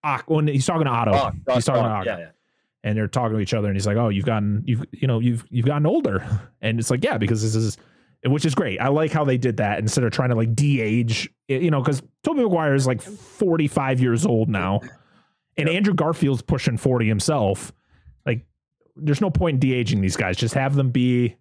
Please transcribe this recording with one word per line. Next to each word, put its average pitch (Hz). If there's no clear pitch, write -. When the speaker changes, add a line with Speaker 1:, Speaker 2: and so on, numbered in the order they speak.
Speaker 1:
Ah, 135
when 156
he's 139
talking 165
to 135
Otto. 117
Speaker 2:
Ock, 123
Speaker 1:
He's 127
Speaker 2:
Doc 135
Speaker 1:
talking 113
to 113
Speaker 2:
Ock, 104
Speaker 1:
Otto. 110
Speaker 2:
yeah, 92
yeah. 82
Speaker 1:
And 107
they're 107
talking 113
to 107
each 98
other, 104
and 98
he's 98
like, 101
"Oh, 117
you've 98
gotten, 104
you've, 123
you -
know, 113
you've, 117
you've 120
gotten 147
older." 190
<laughs> -
And 113
it's 117
like, 127
"Yeah, 277
because 110
this 110
is," 110
which 143
is 151
great. 98
I 127
like 151
how 151
they 131
did 117
that 104
instead 110
of 113
trying 127
to, 120
like, 113
de-age, 117
y-, 135
you 165
know, 139
'cause 135
Tobey 294
Maguire 165
is, 131
like, 127
forty-five 156
years 123
old 113
now, 98
and 151
Speaker 2:
Yep. 170
Speaker 1:
Andrew 202
Garfield's 151
pushing 127
forty 123
himself. 107
Like, 123
there's 147
no 196
point 165
in 127
de-aging 120
these 95
guys. 92
Just 113
have 135
them 135
be 123